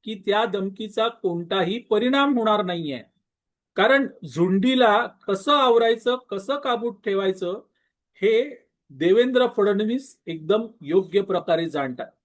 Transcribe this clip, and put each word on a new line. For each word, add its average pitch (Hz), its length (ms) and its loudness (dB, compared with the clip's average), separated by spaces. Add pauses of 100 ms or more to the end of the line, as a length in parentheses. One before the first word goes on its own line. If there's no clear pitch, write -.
की 214 220 -12
त्या 214 200 2
धमकीचा 202 640 -4
कोणताही 185 720 -4
परिणाम 254 580 2
होणार 214 260 2
नाहीये, 165 400 -6 (720)
कारण 262 320 2 (180)
झुंडीला 202 800 2
कसं 196 460 -2
आवरायचं, 233 640 2
कसं 254 440 -6
काबूत 240 340 -4 (120)
ठेवायचं 190 560 -4 (520)
हे 226 520 0 (240)
देवेंद्र 233 560 2 (120)
फडणवीस 214 680 0
एकदम 170 400 -2 (140)
योग्य 175 400 0
प्रकारे 170 480 -2
जाणतात. 139 380 -6 (180)